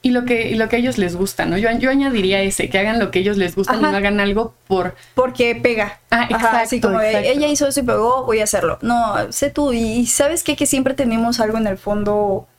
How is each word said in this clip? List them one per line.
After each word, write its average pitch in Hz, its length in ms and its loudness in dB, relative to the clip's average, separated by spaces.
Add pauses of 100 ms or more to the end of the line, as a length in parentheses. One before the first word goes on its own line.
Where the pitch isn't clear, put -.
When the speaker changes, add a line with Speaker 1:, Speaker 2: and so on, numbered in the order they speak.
Speaker 1:
Y 262 60 2
lo 247 160 2
que, 233 240 0
y 226 60 -2
lo 220 120 2
que 233 100 0
a - 20 0
ellos 240 180 0
les 175 180 0
gusta, 180 300 -2
¿no? 170 140 0
Yo, 226 180 2
yo 262 140 2
añadiría 220 500 2
ese, - 300 -2
que 190 80 2
hagan 214 180 0
lo 208 140 0
que 180 80 0
ellos 196 180 0
les 180 180 0
gusta 196 200 0
y - 20 -4
Speaker 2:
Ajá. 302 140 2
Speaker 1:
no - 60 0
hagan 202 220 0
algo 202 360 -2 (120)
por 185 280 0 (180)
Speaker 2:
Porque 247 400 2
pega. 233 460 -2 (100)
Speaker 1:
Ah, 233 240 0
Speaker 2:
Ajá, 226 280 2
así 233 160 -2
Speaker 1:
exacto, 220 100 0
Speaker 2:
como 190 120 0
de, 214 120 2
Speaker 1:
exacto. 214 180 0
Speaker 2:
"Ella 294 200 2
hizo 285 180 2
eso 277 140 0
y - 20 -4
pegó, 240 420 0
voy 220 140 0
a 214 60 0
hacerlo". 180 360 -2
No, 214 500 -2
sé 285 200 -2
tú. 285 220 0
Y, 233 40 -2 (220)
y 240 80 2
¿sabes 302 360 0
qué? 294 120 -2
Que 285 100 0
siempre 262 300 0
tenemos 233 440 0
algo 220 200 0
en 220 80 0
el 190 100 -2
fondo 208 680 -2 (120)